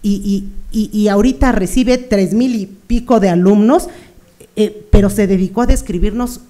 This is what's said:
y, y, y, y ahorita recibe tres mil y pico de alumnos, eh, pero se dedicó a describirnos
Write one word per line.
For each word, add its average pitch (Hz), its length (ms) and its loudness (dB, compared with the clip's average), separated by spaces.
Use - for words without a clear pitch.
y, 196 460 -4
y, 226 60 -4
y, 208 140 -4
y 208 160 0
ahorita 247 440 2
recibe 220 440 0
tres 196 380 -2
mil 247 220 0
y 196 100 -6
pico - 540 -2
de 196 80 2
alumnos, 202 600 2
eh, 214 340 -4
pero 202 180 6
se 202 180 0
dedicó 190 360 -2
a 247 40 0
describirnos 233 840 -2